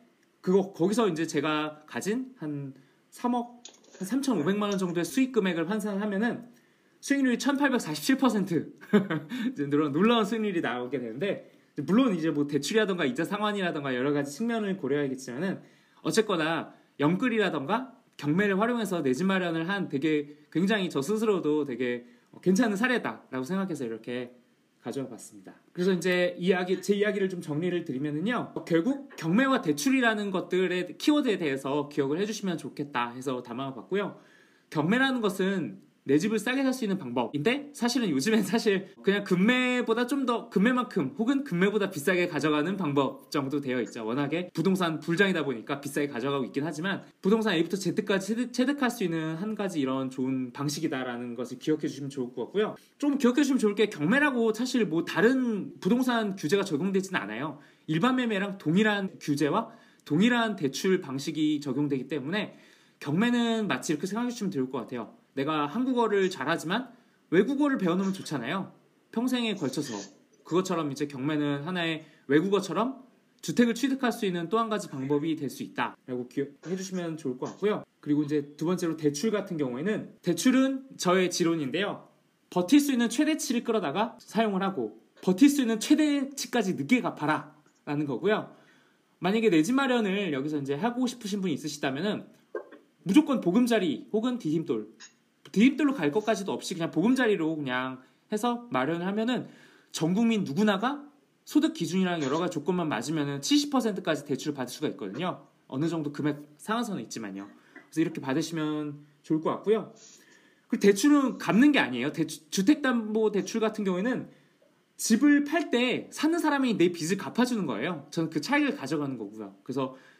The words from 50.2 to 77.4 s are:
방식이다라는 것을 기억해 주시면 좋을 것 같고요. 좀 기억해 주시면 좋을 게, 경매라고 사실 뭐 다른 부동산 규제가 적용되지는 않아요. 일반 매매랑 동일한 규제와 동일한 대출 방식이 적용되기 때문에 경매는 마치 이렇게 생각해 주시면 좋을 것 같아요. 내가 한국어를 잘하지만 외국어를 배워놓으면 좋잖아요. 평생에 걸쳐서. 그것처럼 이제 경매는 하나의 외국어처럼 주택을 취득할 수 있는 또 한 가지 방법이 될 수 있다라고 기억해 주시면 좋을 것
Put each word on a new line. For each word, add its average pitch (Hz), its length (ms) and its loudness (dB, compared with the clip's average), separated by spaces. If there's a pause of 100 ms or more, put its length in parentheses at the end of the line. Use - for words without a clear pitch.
방식이다라는 127 840 -4
것을 120 240 -8
기억해 151 300 -2
주시면 135 220 -8
좋을 123 240 -6
것 123 100 -6
같고요. 208 320 -2 (220)
좀 285 200 0
기억해 247 240 4
주시면 269 160 2
좋을 202 160 2
게, 208 140 4
경매라고 226 640 2
사실 240 340 0
뭐 165 180 0
다른 233 760 2
부동산 233 560 0
규제가 196 260 2
적용되지는 185 580 -2
않아요. 120 380 -8 (300)
일반 175 280 2
매매랑 202 420 -2
동일한 196 640 2
규제와 156 500 0 (340)
동일한 226 500 2
대출 185 460 0
방식이 151 600 -2
적용되기 143 460 -2
때문에 160 500 -6 (440)
경매는 226 640 2
마치 139 260 -2
이렇게 147 140 -2
생각해 233 240 -4
주시면 208 220 -4
좋을 131 180 -2
것 139 80 -6
같아요. 113 340 -8 (220)
내가 147 320 -2
한국어를 214 640 0
잘하지만 165 580 -4 (400)
외국어를 269 480 4
배워놓으면 190 380 0
좋잖아요. 170 580 -6 (400)
평생에 240 420 0
걸쳐서. 139 400 -4 (500)
그것처럼 165 480 0
이제 143 140 -4
경매는 143 580 -2
하나의 165 420 -4 (200)
외국어처럼 190 800 2 (380)
주택을 233 320 4
취득할 262 380 0
수 220 120 -4
있는 175 240 -2
또 220 100 2
한 226 120 0
가지 190 180 -4
방법이 147 480 0
될 139 140 -6
수 - 120 -10
있다라고 123 640 -6
기억해 147 480 -6
주시면 180 420 -6
좋을 127 180 -4
것 147 140 -6